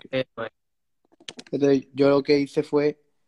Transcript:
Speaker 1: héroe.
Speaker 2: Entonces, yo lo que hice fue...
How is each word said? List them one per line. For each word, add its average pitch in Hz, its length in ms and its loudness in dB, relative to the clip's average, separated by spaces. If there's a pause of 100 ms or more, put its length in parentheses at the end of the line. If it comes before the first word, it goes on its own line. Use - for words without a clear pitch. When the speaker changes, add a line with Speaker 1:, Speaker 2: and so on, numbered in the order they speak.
(120)
Speaker 1:
héroe. 113 400 -8 (1000)
Speaker 2:
Entonces, 139 420 0
yo 139 160 2
lo 139 140 4
que 147 160 2
hice 143 240 -4
fue... 147 360 -2 (280)